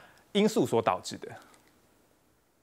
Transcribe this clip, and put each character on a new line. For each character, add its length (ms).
因 160
素 180
所 160
导 160
致 200
的？ 100